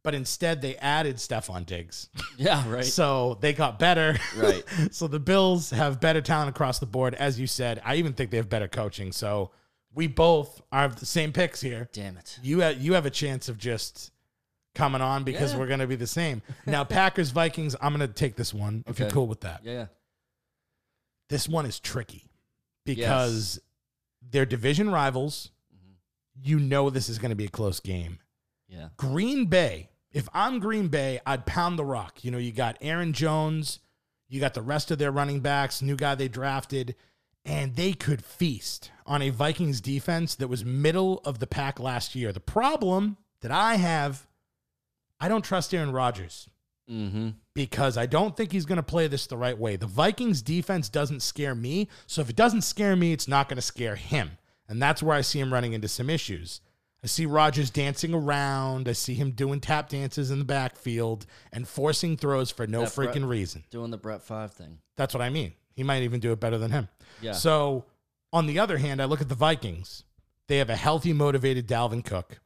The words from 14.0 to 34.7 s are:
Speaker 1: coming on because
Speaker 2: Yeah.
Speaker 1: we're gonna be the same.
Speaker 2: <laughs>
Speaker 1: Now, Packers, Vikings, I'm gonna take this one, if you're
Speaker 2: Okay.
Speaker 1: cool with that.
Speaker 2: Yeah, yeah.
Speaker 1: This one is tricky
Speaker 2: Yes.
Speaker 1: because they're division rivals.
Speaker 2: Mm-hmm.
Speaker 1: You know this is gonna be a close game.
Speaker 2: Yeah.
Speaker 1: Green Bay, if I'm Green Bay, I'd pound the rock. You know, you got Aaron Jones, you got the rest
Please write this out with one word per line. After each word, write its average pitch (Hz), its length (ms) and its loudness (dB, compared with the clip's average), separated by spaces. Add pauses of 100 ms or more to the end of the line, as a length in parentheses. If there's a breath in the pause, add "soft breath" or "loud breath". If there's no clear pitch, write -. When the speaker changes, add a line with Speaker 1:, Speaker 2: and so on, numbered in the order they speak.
Speaker 1:
coming 135 280 2
on 135 240 0
because 135 260 0
Speaker 2:
Yeah. 127 80 -2
Speaker 1:
we're 131 80 -2
gonna 135 180 0
be 127 120 -2
the 117 100 -4
same. 151 340 -2 (120)
Speaker 2:
<laughs> - 120 -16
Speaker 1:
Now, 143 200 0
Packers, 185 460 2
Vikings, 156 500 0
I'm 143 100 2
gonna 147 160 0
take 117 300 -2
this 113 160 -4
one, 107 340 -4
if 120 120 -6
you're 107 100 2
Speaker 2:
Okay. 98 40 -2
Speaker 1:
cool 127 140 4
with 107 140 -6
that. 90 240 -10
Speaker 2:
Yeah, 120 80 -8
yeah. 120 120 -8 (1400)
Speaker 1:
This 147 180 -2
one 156 180 0
is 113 140 -6
tricky - 500 -8 (560)
Speaker 2:
Yes. 139 100 -2
Speaker 1:
because 117 640 2 (720)
they're 135 140 4
division 135 440 2
rivals. 143 640 0 (240)
Speaker 2:
Mm-hmm. 95 180 -20 (560)
Speaker 1:
You 151 100 4
know 139 300 4
this 127 200 -2
is 113 100 -6
gonna 113 160 -2
be 104 100 -2
a 101 40 -6
close 101 300 -2
game. 85 400 -6 (480)
Speaker 2:
Yeah. 80 300 -16
Speaker 1:
Green 208 500 0
Bay, 143 420 2 (220)
if - 220 -2
I'm 233 260 0
Green 214 280 0
Bay, 135 380 0
I'd 135 200 -2
pound 175 320 0
the 147 80 -2
rock. 117 380 -6
You 123 80 -4
know, 123 60 -4
you 120 140 -4
got 117 300 -2
Aaron 160 320 -2
Jones, 156 640 0 (480)
you 131 120 -8
got 135 140 0
the 113 80 -4
rest 143 300 -2